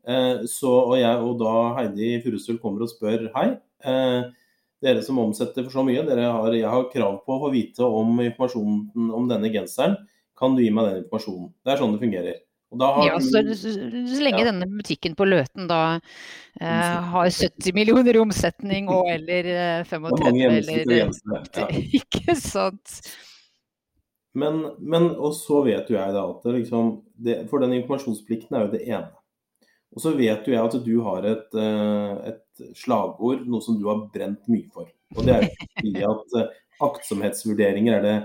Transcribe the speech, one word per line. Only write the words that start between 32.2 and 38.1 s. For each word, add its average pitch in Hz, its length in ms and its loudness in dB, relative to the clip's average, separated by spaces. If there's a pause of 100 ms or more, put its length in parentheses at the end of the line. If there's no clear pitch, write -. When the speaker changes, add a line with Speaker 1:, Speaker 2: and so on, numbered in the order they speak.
Speaker 1:
et - 360 -20 (120)
slagord, 120 640 -2
noe 120 180 -4
som 113 140 0
du 104 160 -2
har 107 220 -2
brent 98 340 -8
mye 110 240 0
for. - 160 -16 (300)
Og 233 100 -2
det - 80 6
er 208 80 4
jo - 320 -6
fordi 101 320 -2
Speaker 2:
<laughs> 110 60 0
Speaker 1:
at, 120 260 -6
eh, - 140 -2 (260)
aktsomhetsvurderinger 104 1200 0
er 101 60 0
det 104 180 2